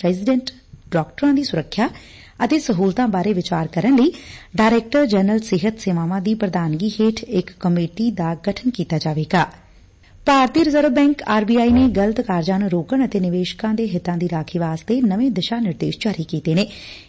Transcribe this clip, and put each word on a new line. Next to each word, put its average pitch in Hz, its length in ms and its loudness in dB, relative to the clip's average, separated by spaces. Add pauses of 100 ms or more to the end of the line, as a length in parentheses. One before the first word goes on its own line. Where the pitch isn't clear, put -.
ਰੈਜ਼ੀਡੈਂਟ 208 460 0 (420)
ਡਾਕਟਰਾਂ 220 420 0
ਦੀ 277 100 0
ਸੁਰੱਖਿਆ 214 440 -2 (560)
ਅਤੇ 311 140 2
ਸਹੂਲਤਾਂ 196 500 0
ਬਾਰੇ 196 240 0
ਵਿਚਾਰ 170 340 -2
ਕਰਨ 214 300 2
ਲਈ 277 160 4 (440)
ਡਾਇਰੈਕਟਰ 226 500 2
ਜਨਰਲ 208 340 2
ਸਿਹਤ 214 400 -2
ਸੇਵਾਵਾਂ 175 400 -2
ਦੀ 208 140 0
ਪ੍ਰਧਾਨਗੀ 180 560 -2 (100)
ਹੇਠ 220 240 2
ਇੱਕ - 260 -4 (100)
ਕਮੇਟੀ 175 500 0
ਦਾ 170 240 -4 (140)
ਗਠਨ 240 220 -2
ਕੀਤਾ 165 280 -4
ਜਾਵੇਗਾ। 156 480 0 (800)
ਭਾਰਤੀ 277 380 4
ਰਿਜ਼ਰਵ 294 240 2
ਬੈਂਕ 285 400 2
ਆਰ 214 160 2
ਬੀ 233 120 2
ਆਈ 240 140 4
ਨੇ 254 180 6
ਗਲਤ 208 320 0
ਕਾਰਜਾਂ 185 380 0
ਨੂੰ 202 120 0
ਰੋਕਣ 180 340 0
ਅਤੇ 208 160 -2
ਨਿਵੇਸ਼ਕਾਂ 180 540 -2
ਦੇ 226 140 -2
ਹਿੱਤਾਂ 175 280 -4
ਦੀ 175 120 -2
ਰਾਖੀ 165 300 -4
ਵਾਸਤੇ 170 420 -2
ਨਵੇਂ 233 300 2
ਦਿਸ਼ਾ 196 280 -2
ਨਿਰਦੇਸ਼ 156 420 -4
ਜਾਰੀ 185 240 -4
ਕੀਤੇ 160 300 -2
ਨੇ। 202 120 2 (420)